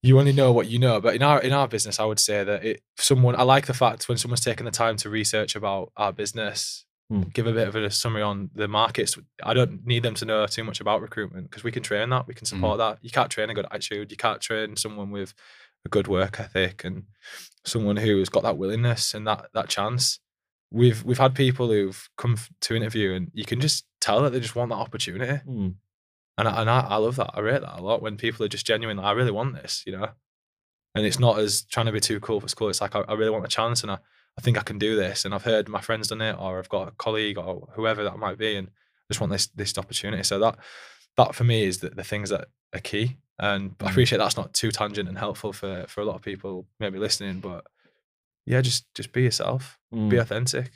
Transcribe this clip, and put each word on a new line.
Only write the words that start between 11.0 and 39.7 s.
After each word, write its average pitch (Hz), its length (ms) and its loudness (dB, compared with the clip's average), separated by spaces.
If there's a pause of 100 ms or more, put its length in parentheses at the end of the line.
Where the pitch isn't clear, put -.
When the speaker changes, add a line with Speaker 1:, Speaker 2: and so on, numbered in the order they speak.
Speaker 1:
recruitment 95 500 -8
'cause - 100 -18
we 117 80 -4
can 117 140 -6
train 107 260 0
that, 131 160 0
we 120 80 -16
can - 120 -12
support 101 300 0
Speaker 3:
Mm. - 20 -4
Speaker 1:
that. 113 260 0
You 117 60 -12
can't 123 200 2
train 107 180 -4
a 113 60 -8
good 101 160 -4
attitude, 104 400 -8
you 104 60 -16
can't 107 240 -2
train 110 360 -6
someone 104 360 -6
with 101 200 -8 (520)
a - 40 -10
good 101 200 0
work 95 320 0
ethic 92 420 -2
and 95 220 -8 (600)
someone 104 320 0
who 107 220 4
has 95 100 2
got - 140 0
that 101 160 0
willingness 113 560 0
and 107 140 -10
that, 107 260 -2
that - 140 -2
chance. 113 500 -2 (540)
We've, 117 320 4
we've 123 140 0
had 131 180 4
people 127 320 2
who've 101 400 0 (100)
come 120 140 0
f-, 113 180 -4 (120)
to - 120 -2
interview 113 380 0
and 90 200 -4
you 107 120 -8
can 117 160 -2
just 147 240 0 (160)
tell 107 220 4
that 143 80 4
they 127 100 -2
just 117 160 -6
want 120 140 -2
that 113 60 -4
opportunity. 110 680 -4
Speaker 2:
Hmm. 113 240 -2 (720)
Speaker 1:
And 110 100 2
I, 110 120 0
and 110 80 2
I, 123 120 6
I 101 160 0
love 110 200 2
that. 123 180 -2
I 104 60 -4
rate 120 200 2
that - 180 -12
a 87 40 -10
lot 104 200 0
when 107 140 -6
people 113 280 -4
are 104 40 -2
just - 180 -8
genuine, 110 320 0
"I 98 140 2
really 123 180 2
want 120 240 -4
this," - 320 -10
you 95 100 -8
know? 101 120 -4 (880)
And 107 100 0
it's 127 140 0
not 113 180 6
as 104 240 0
trying - 240 -2
to 113 60 -2
be 107 80 0
too 104 200 -2
cool 104 200 -2
for 120 80 -12
school. - 200 -4
It's 95 120 -2
like, 104 160 -4
"I, 104 60 0
I - 120 -4
really 110 160 0
want 107 140 -2
a 117 40 -8
chance 117 340 0
and 104 100 -6
I, 98 60 -6 (400)
I 127 40 -16
think 113 160 4
I 104 40 -2
can 104 160 -8
do 110 180 0
this. 98 280 -2
And 98 100 -6
I've 101 100 -6
heard 110 220 2
my 104 140 -6
friend's 110 280 -4
done 110 120 -6
it, 110 180 -2
or 92 200 -6
I've 95 100 -10
got 95 200 -4
a - 20 -16
colleague 107 480 -4
or 87 340 -8
whoever 110 320 -2
that 98 140 -4
might 104 180 -4
be, 110 200 -2
and 95 120 -8
I - 440 -20
just - 80 -4
want 80 120 -2
this, 98 160 -2
this - 300 -6